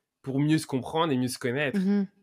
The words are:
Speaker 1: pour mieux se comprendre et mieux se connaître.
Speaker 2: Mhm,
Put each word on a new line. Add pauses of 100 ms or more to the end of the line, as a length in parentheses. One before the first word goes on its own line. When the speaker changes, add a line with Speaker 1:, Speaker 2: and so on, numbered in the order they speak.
(220)
Speaker 1:
pour
mieux
se
comprendre
et
mieux
se
connaître.
Speaker 2:
Mhm, (160)